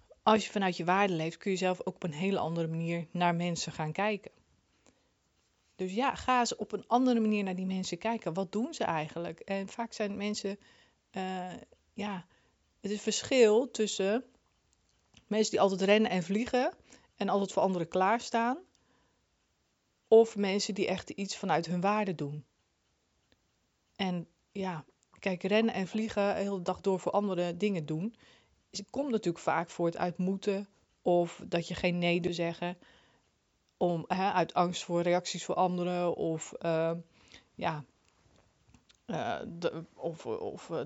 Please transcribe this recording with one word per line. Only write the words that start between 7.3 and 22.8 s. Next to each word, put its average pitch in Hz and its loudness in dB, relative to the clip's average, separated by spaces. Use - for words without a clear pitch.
naar 185 -4
die 185 -4
mensen 185 -4
kijken. 220 -2
Wat 190 -2
doen 254 -2
ze 240 -4
eigenlijk? 165 -4
En 196 -6
vaak - -8
zijn 202 -4
mensen, 202 -4
eh, 185 -6
ja, 196 -8
het 202 -4
is 208 -4
verschil 233 6
tussen 208 0
mensen 214 0
die - 2
altijd 190 4
rennen 208 6
en 180 2
vliegen 247 0
en 196 -2
altijd 196 2
voor 180 2
anderen 180 2
klaarstaan. 226 2
Of 226 8
mensen 202 0
die 196 0
echt 185 -4
iets - -8
vanuit 170 0
hun 175 -2
waarde 202 0
doen. 147 -6